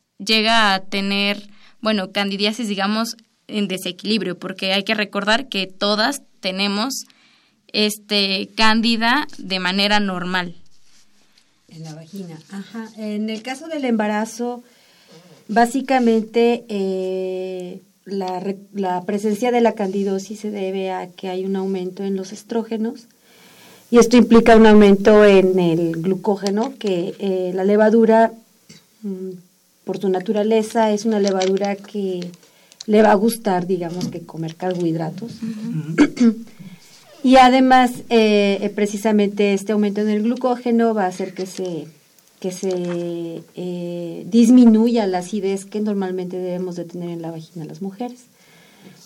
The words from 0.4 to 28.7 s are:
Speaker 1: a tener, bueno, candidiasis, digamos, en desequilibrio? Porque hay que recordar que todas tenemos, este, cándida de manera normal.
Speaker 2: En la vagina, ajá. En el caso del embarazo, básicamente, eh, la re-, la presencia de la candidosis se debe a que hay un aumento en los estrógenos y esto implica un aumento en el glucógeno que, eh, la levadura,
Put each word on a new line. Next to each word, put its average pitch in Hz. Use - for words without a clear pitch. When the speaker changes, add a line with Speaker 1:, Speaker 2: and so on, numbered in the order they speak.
Speaker 1:
a 190
tener, 202
bueno, 202
candidiasis, 202
digamos, 208
en 208
desequilibrio? 180
Porque 190
hay 196
que 220
recordar 208
que 190
todas 214
tenemos, 202
este, 208
cándida 226
de 185
manera 196
normal. 180
Speaker 2:
En 160
la 160
vagina, 165
ajá. 220
En 214
el 220
caso 262
del 302
embarazo, 220
básicamente, 233
eh, 185
la 185
re-, 190
la 180
presencia 208
de 240
la 220
candidosis 196
se 214
debe 190
a 185
que 190
hay 185
un 190
aumento 190
en 196
los 190
estrógenos 226
y 233
esto 233
implica 226
un 220
aumento 208
en 185
el 165
glucógeno 196
que, 190
eh, 185
la 190
levadura, 220